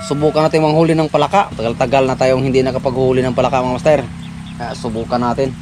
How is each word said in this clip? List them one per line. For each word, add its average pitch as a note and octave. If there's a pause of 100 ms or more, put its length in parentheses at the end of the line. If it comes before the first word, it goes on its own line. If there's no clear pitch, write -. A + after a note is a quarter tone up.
Subukan D3+
natin D#3
manghuli D#3+
ng D#3
palaka. F3
Tagal-tagal B2+
na B2+
tayong C3
hindi C3
nakapaghuli C3
ng B2+
palaka, B2+
mga B2+
master. D3 (560)
Kaya A#2
subukan A2+
natin. B2